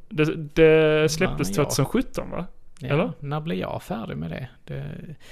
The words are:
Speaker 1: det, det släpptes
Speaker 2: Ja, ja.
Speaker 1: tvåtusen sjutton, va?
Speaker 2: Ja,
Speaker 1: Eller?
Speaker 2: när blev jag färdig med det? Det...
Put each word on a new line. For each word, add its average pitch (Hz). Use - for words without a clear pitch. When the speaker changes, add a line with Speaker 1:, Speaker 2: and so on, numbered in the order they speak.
Speaker 1:
det, 156
det 156
släpptes 151
Speaker 2:
Ja, 98
ja. 147
Speaker 1:
tvåtusen 135
sjutton, -
va? 170
Speaker 2:
Ja, 135
Speaker 1:
Eller? 160
Speaker 2:
när 143
blev 165
jag -
färdig 208
med 160
det? -
Det... 139